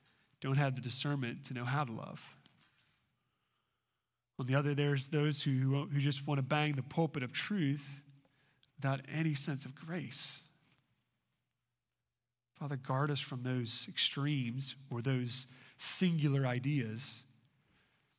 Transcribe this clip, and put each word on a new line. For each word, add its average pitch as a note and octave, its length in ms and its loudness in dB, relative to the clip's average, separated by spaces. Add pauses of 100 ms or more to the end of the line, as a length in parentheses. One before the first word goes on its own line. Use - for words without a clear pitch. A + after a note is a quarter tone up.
(400)
don't C3+ 180 2
have C3+ 180 2
the C3+ 40 -4
discernment C3+ 680 -2
to C3 80 -6
know A#2+ 100 -4
how C#3 180 0
to A#2+ 80 -4
love. - 320 -10 (2250)
On C3 80 -4
the C3 80 2
other, C#3+ 200 4
there's C#3+ 340 2
those D3 340 2
who, C3+ 500 2
who C#3+ 60 2
just C#3 280 2
want D3 120 2
to C3 40 2
bang D3+ 300 2
the C3+ 100 -2
pulpit D#3+ 400 0
of B2 100 -4
truth D3+ 720 -2 (760)
without C3+ 240 0 (120)
any D#3 220 2
sense C3+ 300 -2
of C3 100 -10
grace. D#3+ 680 -6 (2000)
Father, C#3+ 240 -6
guard C#3 340 0
us C#3 100 0
from B2 220 -6
those B2+ 460 0
extremes C3+ 880 0 (140)
or A#2 120 -2
those B2 440 0 (320)
singular D3 680 4
ideas. B2 800 -2 (920)